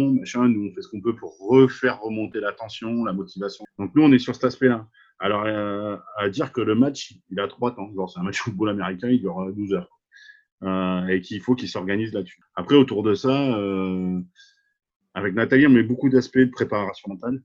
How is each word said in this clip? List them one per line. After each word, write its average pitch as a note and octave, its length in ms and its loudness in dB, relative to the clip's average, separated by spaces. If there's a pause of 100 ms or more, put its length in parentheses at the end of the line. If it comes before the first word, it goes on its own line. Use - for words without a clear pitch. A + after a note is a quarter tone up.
(140)
machin. B2 340 0
Nous, G#2 240 0
on - 20 -20
fait F#2 80 -12
ce - 60 -18
qu'on G2+ 140 -12
peut A2+ 140 -2
pour F2 240 -16
refaire B2 600 4
remonter A2 380 -6
l'attention, A2+ 680 -6
la F#2+ 80 -4
motivation. F#2+ 500 -8 (140)
Donc, G2 160 -6
nous, D3+ 80 4
on D3 100 8
est B2+ 60 10
sur B2 160 -2
cet - 120 -2
aspect-là. A#2 420 0 (320)
Alors, G#2 260 0
euh, G#2 520 -4 (200)
à G2+ 120 0
dire C3 220 -4
que A#2 100 -4
le G#2+ 120 2
match, C3+ 400 2 (160)
il F#2+ 100 -6
a G2+ 80 -2
trois B2 280 -4
temps. G#2 180 -12
Genre, F#2 160 -6
c'est F2 100 -16
un F2 40 -6
match G2 140 -6
de - 40 -4
football G#2+ 280 -2
américain, F#2+ 400 -4
il B2 100 4
dure, F#2 200 -6
euh, F#2+ 120 -6
douze G2+ 240 -4
heures. - 240 -10 (640)
Euh, F#2 460 -2
et F#2 120 2
qu'il G2 200 -10
faut B2+ 120 0
qu'ils A#2+ 160 -4
s'organisent G#2 440 -4
là-dessus. G2 280 -8 (140)
Après, F#2 200 2
autour B2+ 280 4
de G#2+ 100 2
ça, C3 420 0
euh, F#2 640 -2 (960)
avec F#2+ 220 -4
Nathalie, C3 320 4
on - 40 6
met A#2 120 8
beaucoup B2 260 -2
d'aspects B2+ 300 2
de B2+ 120 4
préparation G2+ 580 -6
mentale A#2 360 -8